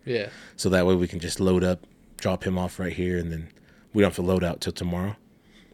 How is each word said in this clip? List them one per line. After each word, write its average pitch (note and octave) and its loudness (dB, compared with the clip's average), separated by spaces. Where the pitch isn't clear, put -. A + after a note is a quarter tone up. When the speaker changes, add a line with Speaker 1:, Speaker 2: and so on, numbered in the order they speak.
Speaker 1:
Yeah. A2+ -4
Speaker 2:
So - 0
that F#2 6
way F#2 6
we F2+ 2
can F#2 -6
just E2+ -6
load F#2 4
up, F2+ -2
drop F#2+ -2
him F#2 0
off F2+ -4
right F2+ -4
here, F2+ -2
and E2+ -4
then D#2+ -8
we G#2+ 4
don't F#2+ 6
have - -10
to F#2 -4
load F2+ 2
out E2+ -4
till F#2 -4
tomorrow. F2+ -4